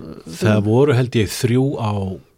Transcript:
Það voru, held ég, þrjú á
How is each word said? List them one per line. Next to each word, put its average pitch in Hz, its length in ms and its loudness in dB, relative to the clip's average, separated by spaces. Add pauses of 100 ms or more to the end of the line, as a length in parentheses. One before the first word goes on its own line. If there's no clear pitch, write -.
(280)
Það 107 360 0
voru, 127 300 4
held 123 220 0
ég, 101 140 2
þrjú 123 340 0 (160)
á 117 100 -4 (480)